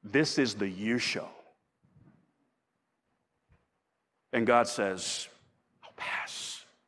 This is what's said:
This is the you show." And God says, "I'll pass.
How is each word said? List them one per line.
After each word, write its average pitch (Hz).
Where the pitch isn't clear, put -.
This 135
is 120
the 101
you 107
show." -
And 117
God 120
says, -
"I'll -
pass. -